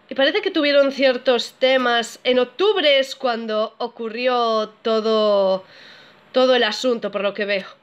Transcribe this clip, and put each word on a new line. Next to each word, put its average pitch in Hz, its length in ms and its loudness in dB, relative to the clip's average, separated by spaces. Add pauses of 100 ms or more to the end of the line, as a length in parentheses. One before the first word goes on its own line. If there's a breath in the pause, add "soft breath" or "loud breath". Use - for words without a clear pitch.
Y 240 60 -12
parece 320 260 0
que 381 100 -4
tuvieron 285 400 2
ciertos 247 680 0
temas. 247 640 0
En 254 160 2
octubre 302 600 2
es 269 160 -4
cuando 226 640 -4
ocurrió 226 920 -2 (120)
todo, 214 840 2 (680 loud breath)
todo 254 220 4
el 240 80 2
asunto, 220 480 -2
por 202 100 -6
lo 196 140 -2
que 214 100 -4
veo. 196 200 -4 (180)